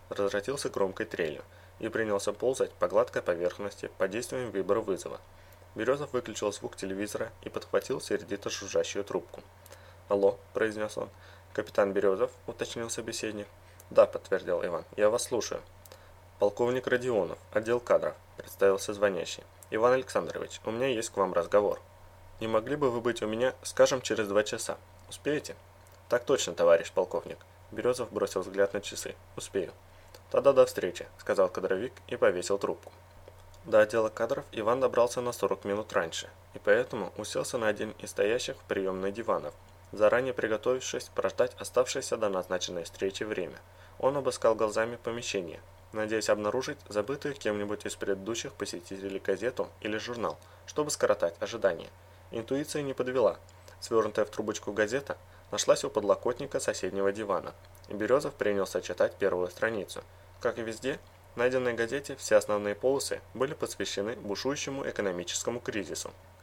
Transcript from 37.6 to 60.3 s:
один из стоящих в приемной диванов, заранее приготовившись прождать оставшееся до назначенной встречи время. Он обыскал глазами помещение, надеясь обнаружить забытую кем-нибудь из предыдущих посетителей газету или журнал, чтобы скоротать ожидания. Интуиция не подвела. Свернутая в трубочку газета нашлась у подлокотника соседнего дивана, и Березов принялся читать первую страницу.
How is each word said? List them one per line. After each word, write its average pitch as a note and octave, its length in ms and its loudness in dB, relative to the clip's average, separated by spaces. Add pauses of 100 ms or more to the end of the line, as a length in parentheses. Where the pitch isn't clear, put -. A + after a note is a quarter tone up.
один G#2+ 320 -2
из G2+ 120 -12
стоящих G#2+ 440 0
в - 80 -18
приемной F#2+ 480 -2
диванов, G2+ 420 -2 (380)
заранее A2 420 4
приготовившись B2+ 800 -2
прождать - 460 0
оставшееся - 560 0
до A2 140 0
назначенной F2+ 560 -4
встречи G2 400 -4
время. F2+ 320 -6 (420)
Он C3+ 160 2
обыскал B2+ 400 2
глазами A2 400 0
помещение, G#2 640 -6 (320)
надеясь A2 380 0
обнаружить A2 480 0 (100)
забытую C3+ 480 -2
кем-нибудь G#2 500 -4
из G2+ 120 -8
предыдущих G2+ 560 -4
посетителей G2 640 -8
газету G2 480 -2 (140)
или G#2+ 160 -4
журнал, A2 400 -4 (280)
чтобы D3 240 -2
скоротать G#2 520 2
ожидания. G2+ 480 -2 (420)
Интуиция C#3+ 520 -4
не C3+ 100 -4
подвела. B2+ 440 2 (440)
Свернутая G#2+ 420 2
в - 60 -2
трубочку G#2+ 420 -4
газета G#2+ 460 0 (340)
нашлась C#3+ 320 4
у C#3 60 -4
подлокотника A2+ 720 0
соседнего G2 500 0
дивана, G2 420 -2 (360)
и - 40 -8
Березов B2 400 2
принялся G2+ 460 0
читать - 360 0
первую F2+ 340 0
страницу. A2 540 -4 (360)